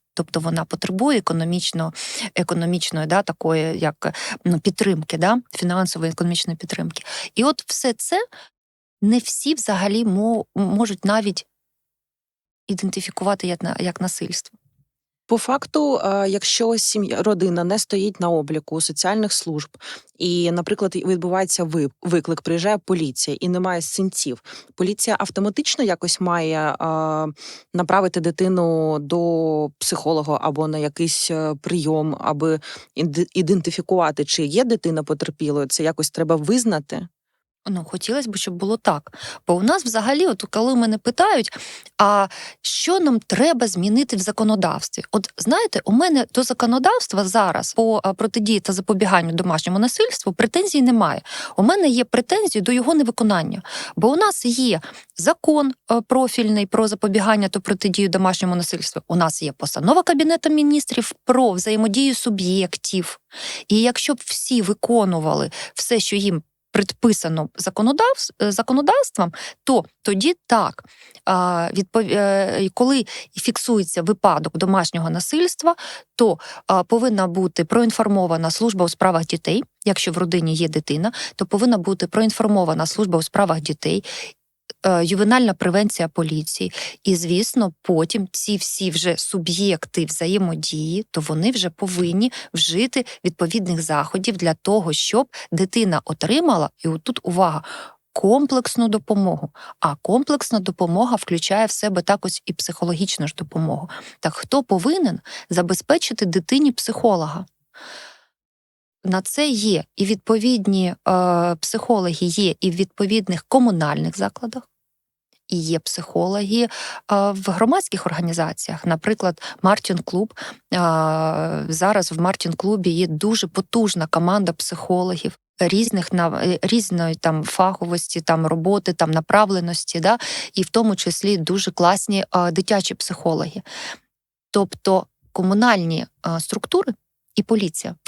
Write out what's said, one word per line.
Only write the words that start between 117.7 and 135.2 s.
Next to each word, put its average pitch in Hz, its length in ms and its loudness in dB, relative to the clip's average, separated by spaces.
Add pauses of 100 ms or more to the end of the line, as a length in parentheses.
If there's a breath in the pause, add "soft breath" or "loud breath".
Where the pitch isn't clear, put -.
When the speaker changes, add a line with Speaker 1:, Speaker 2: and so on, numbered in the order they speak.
Speaker 1:
організаціях. 165 800 -4
Наприклад, 180 560 -2 (200 loud breath)
Мартін 190 360 2
Клуб. 190 360 -4 (400 loud breath)
Е, 160 960 0
зараз 180 420 0
в 160 100 -2
Мартін 170 320 -2
Клубі 190 360 0
є 170 180 2
дуже 190 400 -2
потужна 196 600 0
команда 175 460 2
психологів 180 880 -4 (200)
різних 190 540 0
нав-, 170 220 2
е, 175 260 0
різної 180 540 0
там 160 280 0
фаховості, 175 800 -2
там 160 260 2
роботи, 175 460 0
там 160 180 0
направленості, 175 880 0
да? 196 180 4 (360 loud breath)
І 190 80 -2
в 185 80 -4
тому 220 260 2
числі - 420 0
дуже 175 340 -2
класні, 190 540 2 (100)
е, 175 160 2
дитячі 190 440 0
психологи. 165 640 -4 (920 loud breath)
Тобто - 560 0 (240)